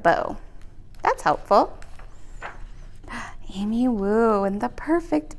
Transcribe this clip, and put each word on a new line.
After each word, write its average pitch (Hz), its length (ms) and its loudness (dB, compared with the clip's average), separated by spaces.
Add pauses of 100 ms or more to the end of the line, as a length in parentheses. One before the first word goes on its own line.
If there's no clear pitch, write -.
bow. - 360 2 (640)
That's - 200 2
helpful. 208 560 4 (1300)
<gasps> - 440 -10
Amy 220 340 2
Wu 214 560 4
and 196 160 0
the 233 80 -2
perfect 302 720 0